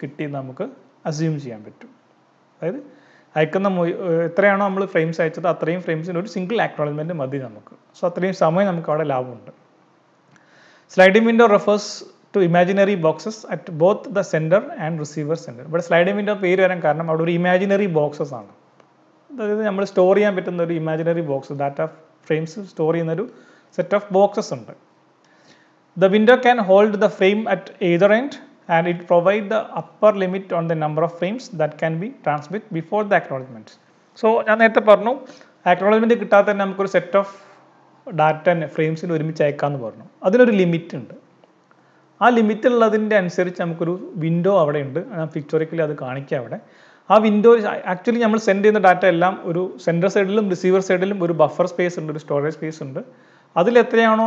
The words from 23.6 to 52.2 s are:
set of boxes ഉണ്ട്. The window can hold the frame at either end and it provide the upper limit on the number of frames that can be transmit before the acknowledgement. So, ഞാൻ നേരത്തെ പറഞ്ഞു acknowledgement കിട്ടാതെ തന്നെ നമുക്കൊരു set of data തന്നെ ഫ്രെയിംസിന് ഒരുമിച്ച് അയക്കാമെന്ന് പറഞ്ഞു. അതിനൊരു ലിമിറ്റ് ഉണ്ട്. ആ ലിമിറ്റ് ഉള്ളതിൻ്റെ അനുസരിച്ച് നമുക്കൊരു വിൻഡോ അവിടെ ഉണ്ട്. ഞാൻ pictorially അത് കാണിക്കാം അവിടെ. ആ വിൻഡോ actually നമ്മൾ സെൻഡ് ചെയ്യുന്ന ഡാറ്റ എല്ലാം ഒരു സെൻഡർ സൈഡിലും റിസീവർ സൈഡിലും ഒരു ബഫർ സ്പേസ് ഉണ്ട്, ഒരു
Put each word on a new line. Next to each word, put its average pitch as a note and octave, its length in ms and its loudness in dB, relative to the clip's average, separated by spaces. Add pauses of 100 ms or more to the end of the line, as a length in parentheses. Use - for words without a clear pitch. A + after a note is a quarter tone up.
set F3 200 -4
of G3+ 60 -4 (120)
boxes G3+ 400 2
ഉണ്ട്. A2+ 180 -16 (1300)
The F#3+ 140 6
window A3 200 6 (100)
can A#3+ 120 4 (100)
hold G3+ 240 6 (120)
the G3 120 4
frame G#3 260 2 (120)
at F#3+ 100 -4 (240)
either E3+ 300 4
end C#4 160 -4 (420)
and E3+ 160 4
it F3 80 -4 (120)
provide F#3+ 420 2
the - 80 -2 (180)
upper G#3 320 2 (120)
limit F#3+ 220 -4 (120)
on E3 140 -2
the D#3+ 120 -2
number D3+ 240 -2
of D#3+ 40 -6 (100)
frames G#3+ 240 -4 (160)
that D3+ 100 -2 (100)
can D#3+ 120 -2 (100)
be A#3 60 -8 (160)
transmit D3+ 380 -6 (140)
before G#3 320 -4
the G3 120 2
acknowledgement. B2+ 460 -12 (540)
So, A3+ 60 2 (220)
ഞാൻ A3 140 2
നേരത്തെ A3 280 4
പറഞ്ഞു G#3 220 4 (600)
acknowledgement A3 400 2 (100)
കിട്ടാതെ G3+ 280 6
തന്നെ G3 140 -2
നമുക്കൊരു F#3+ 320 -4
set F3 140 -4 (100)
of F#3+ 60 -2 (920)
data D#3 300 2
തന്നെ D#3+ 260 -2
ഫ്രെയിംസിന് D#3+ 400 -2
ഒരുമിച്ച് D#3 300 -2
അയക്കാമെന്ന് C#3+ 400 -4
പറഞ്ഞു. - 200 -16 (200)
അതിനൊരു A#3 340 4
ലിമിറ്റ് E3+ 380 -2
ഉണ്ട്. - 160 -18 (1080)
ആ A#3 60 6 (100)
ലിമിറ്റ് A3 340 2
ഉള്ളതിൻ്റെ G#3+ 500 2
അനുസരിച്ച് F3+ 420 -4
നമുക്കൊരു E3+ 300 -4 (280)
വിൻഡോ E3+ 400 0
അവിടെ D3 240 -2
ഉണ്ട്. D3+ 160 -6 (140)
ഞാൻ D#3+ 100 -6 (100)
pictorially D#3+ 520 -4
അത് D3 60 -6 (100)
കാണിക്കാം C#3 380 -8
അവിടെ. A2+ 160 -12 (540)
ആ - 20 10 (120)
വിൻഡോ G#3+ 240 6 (420)
actually A#3 320 -2
നമ്മൾ G#3+ 220 2
സെൻഡ് G3 160 2
ചെയ്യുന്ന G#3+ 240 4
ഡാറ്റ F3+ 160 4 (120)
എല്ലാം F3+ 180 2 (160)
ഒരു E3+ 120 -4 (240)
സെൻഡർ E3+ 300 0
സൈഡിലും G3+ 300 2 (100)
റിസീവർ F#3 340 2
സൈഡിലും F#3+ 360 0
ഒരു E3+ 80 0 (100)
ബഫർ F3 320 0
സ്പേസ് F3+ 240 -2
ഉണ്ട്, D#3 140 -8
ഒരു D3+ 100 -10